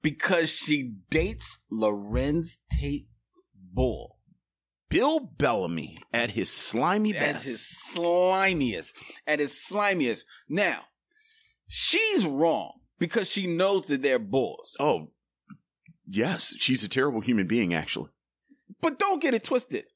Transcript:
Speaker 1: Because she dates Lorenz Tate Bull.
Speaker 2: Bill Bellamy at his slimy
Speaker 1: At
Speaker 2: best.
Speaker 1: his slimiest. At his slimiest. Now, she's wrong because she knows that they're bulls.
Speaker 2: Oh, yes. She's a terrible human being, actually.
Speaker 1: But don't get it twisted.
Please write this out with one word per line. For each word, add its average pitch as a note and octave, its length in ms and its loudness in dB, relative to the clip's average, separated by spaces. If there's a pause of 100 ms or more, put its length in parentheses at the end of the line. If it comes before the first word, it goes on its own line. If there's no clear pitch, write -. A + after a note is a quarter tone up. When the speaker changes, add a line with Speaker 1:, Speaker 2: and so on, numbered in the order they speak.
Speaker 1:
Because D#3+ 480 2
she C3+ 440 -2 (160)
dates - 600 -2
Lorenz A2 880 0 (140)
Tate C#3+ 340 -2 (480)
Bull. F#2+ 640 -2 (680)
Speaker 2:
Bill C#4 320 4
Bellamy G#2+ 800 -2 (140)
at A#2 180 0
his F#2+ 200 0
slimy G3 640 2
Speaker 1:
At A2+ 60 -2 (140)
Speaker 2:
best. B2+ 100 -8
Speaker 1:
his A#2+ 160 -4 (340)
slimiest. F3 960 0 (340)
At D3+ 140 0
his C#3+ 120 0
slimiest. F3+ 720 0 (260)
Now, E3 320 0 (840)
she's G4 580 2
wrong C#3+ 480 0 (260)
because F3+ 320 0
she G3 160 -2
knows F#3 420 2
that C#3 120 0
they're C3+ 180 4
bulls. A2+ 640 -2
Speaker 2:
Oh, F#2+ 300 0 (1000)
yes. A#2 500 0
She's - 260 2
a - 40 -6
terrible C3 320 0
human A2 260 2
being, F#2 280 2
actually. - 360 -4 (680)
Speaker 1:
But D4+ 180 0
don't G4 220 0
get C#4 140 2
it A3 100 0
twisted. A#3+ 400 -2 (120)